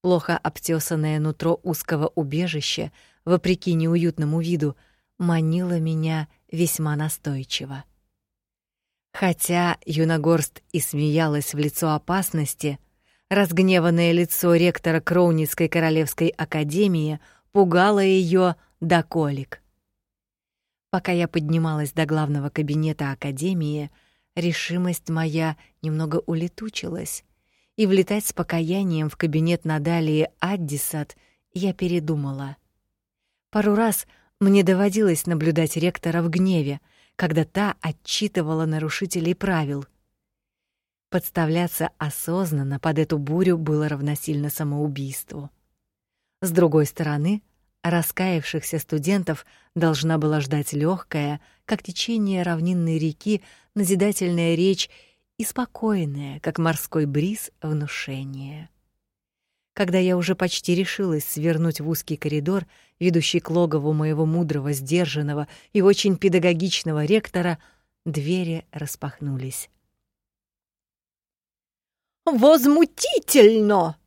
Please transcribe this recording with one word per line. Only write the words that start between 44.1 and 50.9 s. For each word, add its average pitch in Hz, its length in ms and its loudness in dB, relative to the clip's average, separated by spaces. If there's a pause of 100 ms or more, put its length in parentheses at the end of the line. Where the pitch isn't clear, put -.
самоубийству. 143 1040 -6 (880)
С 185 100 -2
другой 160 360 4
стороны, 156 560 -2 (400)
раскаявшихся 170 960 -2
студентов 160 680 -2 (300)
должна 160 420 0
была 151 240 2
ждать 143 320 -2
лёгкая, 147 680 -2 (240)